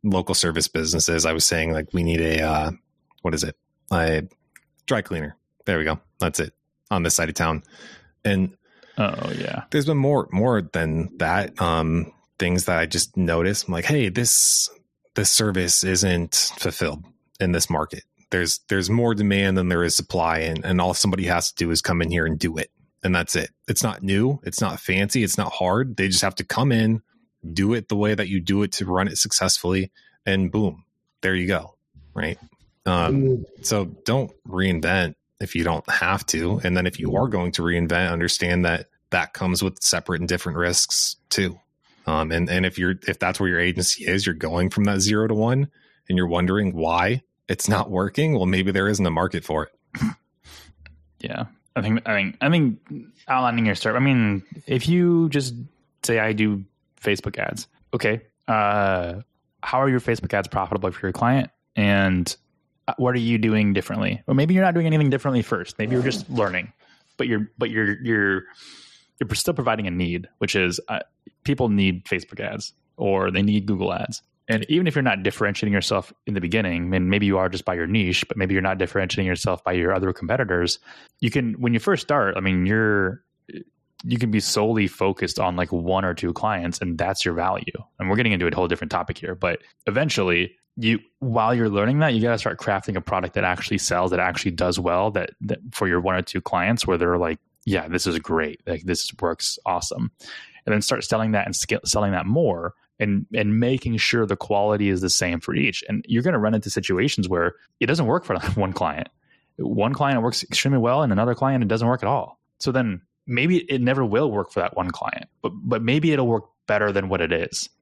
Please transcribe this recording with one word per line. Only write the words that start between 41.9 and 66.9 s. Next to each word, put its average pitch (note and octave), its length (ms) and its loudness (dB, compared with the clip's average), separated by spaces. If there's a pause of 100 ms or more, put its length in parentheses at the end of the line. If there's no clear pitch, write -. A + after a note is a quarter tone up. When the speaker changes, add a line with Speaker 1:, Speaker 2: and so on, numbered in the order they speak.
Speaker 1:
Um, D#2 240 0
and, E2+ 180 0
and F#2 160 0
if F2+ 120 -4
you're, F#2 180 0 (120)
if F#2 120 -4
that's F#2 220 -2
where F#2 80 2
your F2 100 2
agency F2+ 460 0
is, F#2+ 200 0
you're F2+ 100 -2
going F2 340 -2
from G#2 160 0
that G2+ 160 2
zero G#2+ 260 0
to A2 60 0
one, B2 360 0 (380)
and F#2 100 0
you're F2+ 100 2
wondering F2+ 460 0
why F2 500 0 (260)
it's - 180 -4
not G#2 220 0
working, G2+ 460 0
well, F#2 100 2
maybe F#2+ 260 2
there G2 160 0
isn't G2 180 0
a E2+ 60 0
market E2 320 -2
for D#2 220 -4
it. - 60 -20 (1500)
Speaker 2:
Yeah. - 260 -8 (300)
I B2 60 -2
think, A2 240 0
I A2 80 0
think, G2 280 0
I C#3+ 80 2
think D3 300 2 (480)
outlining A#2+ 380 2
your G2+ 100 2
start, A2 200 -2
I B2 40 2
mean, A#2 440 4 (240)
if A#2+ 200 0
you E3+ 420 4
just C3+ 260 -2 (480)
say, A2+ 160 2
"I A2 140 2
do G#2 300 0 (380)
Facebook G2+ 380 -2
ads," - 280 -6 (260)
okay, A#2 280 0 (260)
uh, G2+ 760 2 (400)
how - 200 -2
are C3+ 80 2
your B2+ 100 2
Facebook A2+ 340 -4
ads G2+ 140 0
profitable F#2+ 440 -2
for - 160 -6
your F#2 60 -2
client? C3 360 2 (260)
And, G2 600 2 (520)
uh, - 100 -2
what B2 180 2
are B2 40 2
you A#2 200 2
doing G#2+ 340 4
differently? G2+ 540 -2
Or - 80 2
maybe D#3 180 4
you're F#3 100 6
not F3+ 120 4
doing E3+ 100 2
anything D#3 240 4
differently C3 320 2
first. - 380 -4
Maybe A2 140 0
you're B2 100 2
just A#2 260 -4
learning, G2 420 0 (460)